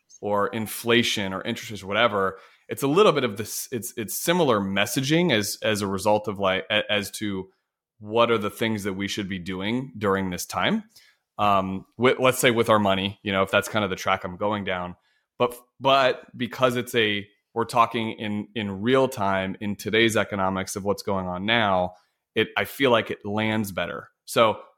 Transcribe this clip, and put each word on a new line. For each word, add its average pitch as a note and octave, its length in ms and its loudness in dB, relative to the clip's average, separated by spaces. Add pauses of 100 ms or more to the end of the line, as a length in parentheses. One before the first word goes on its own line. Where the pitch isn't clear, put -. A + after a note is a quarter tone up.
(220)
or G2+ 280 0
inflation A2+ 840 0
or F#2 80 -6
interest A2+ 300 -8
rates G2 100 -12
or G2 60 -14
whatever, G2+ 500 0 (300)
it's - 160 -6
a C#3 40 2
little F3+ 240 4
bit C#3 120 0
of A2 140 -2
this, - 340 -8
it's, A#2 260 -8
it's G#2+ 180 -6
similar D#3+ 440 2
messaging C3+ 720 2
as, G#2 320 0
as G#2+ 180 0
a G#2 60 0
result G#2 400 0
of, G2+ 120 -6
like, F#2+ 300 0
a-, G#2+ 220 0
as G#2 200 -2
to G2 380 -6 (500)
what A2 300 2
are A#2 80 4
the G#2 120 -4
things A2 340 -2
that G2+ 100 -4
we G2 140 -4
should G2 220 -6
be F#2+ 100 -6
doing F#2+ 580 -6
during F#2+ 320 0
this F2+ 160 -6
time. C#3 380 -2 (540)
Um, F#2+ 480 2 (120)
with, A#2+ 220 4
let's B2+ 200 2
say C3 120 4
with A#2 180 2
our G#2+ 100 6
money, G2 440 0
you G#2 80 -2
know, F#2+ 100 4
if F#2+ 100 0
that's G2+ 180 2
kind G#2+ 140 0
of G2 60 0
the F#2 60 -4
track F#2+ 280 0
I'm F2+ 140 -8
going G#2 280 -2
down, F2+ 300 -6 (440)
but, B2 160 0 (240)
but C3+ 460 4 (120)
because B2 380 0
it's B2 200 -4
a, G#2 320 2 (260)
we're A2+ 120 -2
talking A2+ 460 0
in, G#2 440 -6
in G2+ 260 -6
real C3 260 4
time G2 520 -2
in G#2 160 -6
today's A2 400 2
economics F#2+ 600 -2
of G2 80 -8
what's G2 200 -2
going F#2+ 240 -2
on F2+ 180 -6
now, G2+ 500 2 (380)
it, A2 240 2
I G2+ 80 2
feel C3 260 0
like A2 200 4
it - 140 -12
lands G#2+ 460 -2
better. E2+ 380 -6 (160)
So A2+ 340 4 (180)